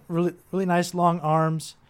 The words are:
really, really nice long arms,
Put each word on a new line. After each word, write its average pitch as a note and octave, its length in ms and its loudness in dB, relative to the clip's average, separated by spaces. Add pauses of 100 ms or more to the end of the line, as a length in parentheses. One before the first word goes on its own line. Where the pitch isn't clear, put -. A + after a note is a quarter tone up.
really, F3 260 0 (180)
really F#3+ 140 -2
nice F3 280 0
long F3 260 2
arms, D#3+ 560 0 (140)